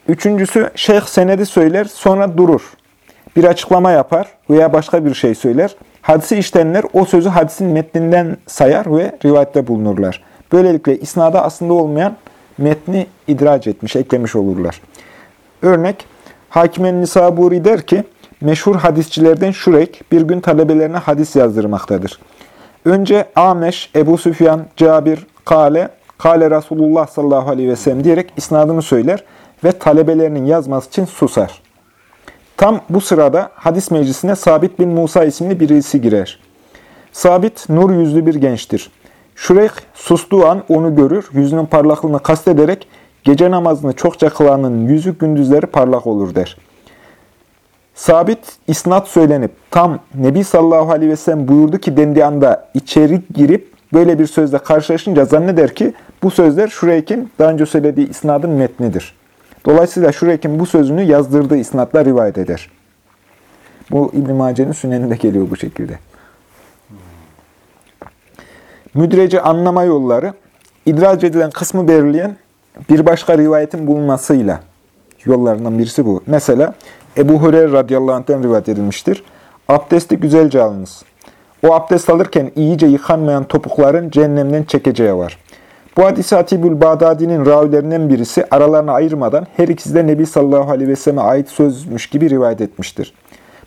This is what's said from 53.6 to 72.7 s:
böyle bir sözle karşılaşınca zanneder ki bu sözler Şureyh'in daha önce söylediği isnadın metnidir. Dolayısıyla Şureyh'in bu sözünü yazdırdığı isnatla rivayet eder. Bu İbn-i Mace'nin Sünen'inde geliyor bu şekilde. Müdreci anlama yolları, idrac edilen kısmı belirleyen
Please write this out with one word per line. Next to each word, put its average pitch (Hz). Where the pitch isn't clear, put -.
böyle 170
bir 156
sözle 143
karşılaşınca 156
zanneder 165
ki -
bu 190
sözler 175
Şureyh'in 170
daha 156
önce 156
söylediği 147
isnadın 151
metnidir. 120
Dolayısıyla 170
Şureyh'in 160
bu 175
sözünü 156
yazdırdığı 143
isnatla 131
rivayet 120
eder. 90
Bu 143
İbn-i 135
Mace'nin 131
Sünen'inde 123
geliyor 98
bu 90
şekilde. -
Müdreci 180
anlama 175
yolları, 147
idrac 175
edilen 160
kısmı 180
belirleyen 160